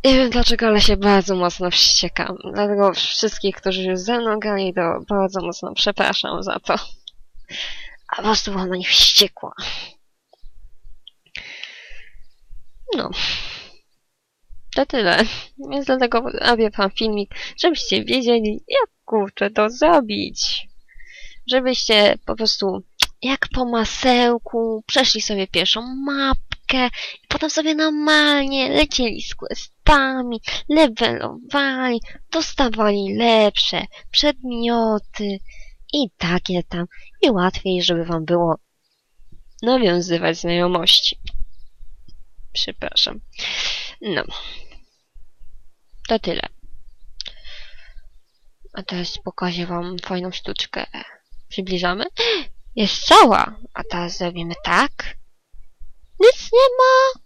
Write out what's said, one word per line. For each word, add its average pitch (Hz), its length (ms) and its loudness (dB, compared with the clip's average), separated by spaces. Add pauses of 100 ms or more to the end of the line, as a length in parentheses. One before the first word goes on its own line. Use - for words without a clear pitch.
nie 262 120 8
wiem 262 140 4
dlaczego, 233 360 4
ale 208 140 6
się 202 160 6
bardzo 196 400 4
mocno 180 340 0
wściekam. - 680 0 (160)
Dlatego 202 400 2
wszystkich, - 640 -2
którzy 190 260 -4
już 185 160 -2
ze 226 200 -2
mną 220 200 0
grali, 196 360 -2
to 196 60 0 (280)
bardzo 190 320 0
mocno - 340 -8
przepraszam - 680 0
za - 180 -4
to. - 140 0 (1300)
A - 80 -4
po - 60 -8
prostu 208 280 0
byłam 185 180 -4
na 185 80 -2
nich 185 120 -4
wściekła. - 640 2 (3500)
No... - 140 -4 (1600)
To 277 120 2
tyle. 208 380 2 (460)
Więc 277 160 -4
dlatego 254 340 2
robię 226 500 2
wam 202 200 0
filmik, 208 440 -2 (220)
żebyście 269 480 0
wiedzieli, 233 640 2
jak, - 280 0 (100)
kurczę, 202 440 -2
to 214 200 2
zrobić. 254 960 0 (800)
Żebyście 240 800 4
po 220 100 -4
prostu 196 460 -2 (400)
jak 269 260 -2
po 254 160 0
masełku 233 1200 0
przeszli 254 360 2
sobie 196 240 -2
pierwszą 226 500 -2
mapkę 269 880 0 (380)
i - 40 -20
potem 302 220 -2
sobie 311 240 0
normalnie 294 920 2
lecieli 262 540 0
z - 120 -8
questami, 262 1080 0 (280)
levelowali, 254 1300 0 (320)
dostawali 214 840 0
lepsze 220 720 4 (240)
przedmioty 233 1300 0 (540)
i 285 260 0
takie 175 440 0
tam. 175 240 -6 (360)
I 311 80 6
łatwiej, 185 520 0
żeby 170 220 0
wam 165 200 -2
było 170 340 2 (1040)
nawiązywać 175 760 2
znajomości. 175 840 0 (1300)
Przepraszam. - 680 -4 (800)
No. 175 240 -4 (1800)
To 226 100 0
tyle. - 380 -6 (2250)
A 202 60 -10
teraz 180 360 -8
pokażę 175 480 -6
wam 180 320 -6
fajną 180 340 -6
sztuczkę. - 540 -6 (600)
Przybliżamy. 185 560 -2 (380)
<gasps> - 340 -12
Jest - 300 -2
cała! 294 500 8 (180)
A - 100 -8
teraz 175 340 -6
zrobimy 170 360 -4 (100)
tak. 190 520 0 (1040)
Nic 480 320 6
nie 508 160 8 (100)
ma. 523 480 6